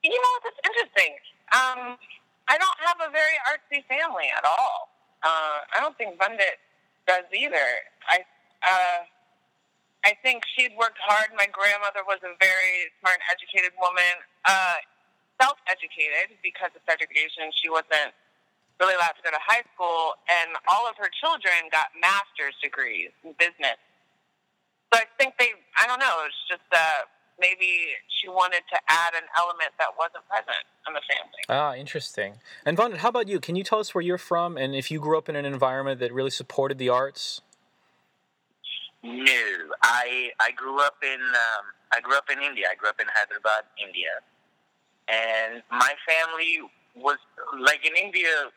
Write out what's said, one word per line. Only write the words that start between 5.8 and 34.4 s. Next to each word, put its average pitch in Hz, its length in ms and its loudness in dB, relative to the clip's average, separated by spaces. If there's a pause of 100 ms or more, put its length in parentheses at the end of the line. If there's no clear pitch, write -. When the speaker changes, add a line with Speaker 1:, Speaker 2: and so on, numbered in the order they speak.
Speaker 1:
think 196 240 -8
Bundit 196 400 0 (480)
does 180 240 2
either. 185 400 0 (400)
I, 180 160 4 (400)
uh, 180 400 2 (960)
I 208 240 4
think 247 160 0 (160)
she'd 247 160 2
worked 220 240 0
hard. 208 400 2
My 202 80 4
grandmother 202 640 0
was 196 160 0
a 180 160 -10
very 185 560 2
smart, 180 320 2
educated 180 480 -2
woman, 180 480 2 (240)
uh, 185 320 2 (560)
self-educated 165 1040 0
because 185 320 -8
of - 160 -20
segregation. 156 640 -2
She - 160 -2
wasn't 156 480 0 (640)
really 185 160 2
allowed 165 160 2
to - 80 -16
go 170 80 -2
to 156 160 -2
high 233 160 4 (160)
school, 165 480 -2
and 165 400 0
all 214 240 2
of - 80 -12
her 196 240 -4
children 196 480 0
got 156 240 2
master's 175 640 0
degrees 120 640 -4
in 160 160 -20
business. 156 400 0 (1120)
So 233 80 6
I 226 80 4 (160)
think 262 160 0
they, 240 160 2 (240)
I 208 80 6
don't 247 160 -2
know, 170 240 2
it's - 240 -8
just, 175 240 -6
uh, 160 320 4 (340)
maybe 180 680 0
she - 240 -4
wanted 180 320 0 (100)
to 175 60 0 (100)
add 165 280 2
an 165 80 -4 (120)
element 170 440 0
that 160 180 0
wasn't 165 320 -4
present 196 320 -4 (260)
in 156 60 -10
the 147 160 -6
family. - 400 -6
Speaker 2:
Ah, 143 240 0
interesting. 127 600 -8 (320)
And 165 100 0
Vonda, 214 200 2
how 196 120 2
about 233 180 0
you? 196 120 -2
Can 165 160 -6
you 190 80 -2
tell 214 160 0
us - 160 -6
where 175 80 0
you're 180 160 -2
from 170 380 -2